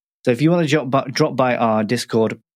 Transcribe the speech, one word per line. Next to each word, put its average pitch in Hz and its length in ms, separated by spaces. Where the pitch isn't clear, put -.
So 127 80
if 135 100
you 156 80
wanna 175 160
drop 135 240
by, 135 140
drop 139 320
by 123 200
our 110 280
Discord, 113 560